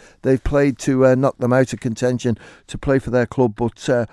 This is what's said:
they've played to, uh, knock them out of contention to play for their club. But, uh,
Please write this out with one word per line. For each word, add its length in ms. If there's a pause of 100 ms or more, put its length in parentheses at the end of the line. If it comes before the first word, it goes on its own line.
(200)
they've 220
played 380
to, 260
uh, 80
knock 240
them 140
out 200
of 80
contention 560 (300)
to 100
play 220
for 120
their 160
club. 300
But, 320
uh, 240